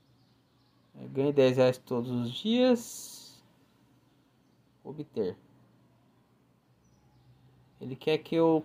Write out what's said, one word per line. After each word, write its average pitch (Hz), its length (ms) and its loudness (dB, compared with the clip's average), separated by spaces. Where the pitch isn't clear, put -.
É, 127 80 -14
ganhe 135 260 -2
dez 131 240 4
reais 127 220 2
todos 123 320 -6
os 120 200 -4
dias. - 1120 -2
Obter. 127 520 -8
Ele 127 160 -12
quer 156 240 -2
que - 160 -8
eu 165 300 4